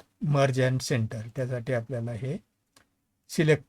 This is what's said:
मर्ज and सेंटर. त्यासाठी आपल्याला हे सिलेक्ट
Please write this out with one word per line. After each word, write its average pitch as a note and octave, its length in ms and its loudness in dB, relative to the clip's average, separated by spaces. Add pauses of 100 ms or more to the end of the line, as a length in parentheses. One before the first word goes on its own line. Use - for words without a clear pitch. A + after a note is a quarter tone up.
(220)
मर्ज C#3 400 2
and C3 180 2
सेंटर. A2+ 420 -2 (140)
त्यासाठी B2+ 380 -4
आपल्याला A#2 380 -4
हे C3 260 -6 (920)
सिलेक्ट D3+ 400 4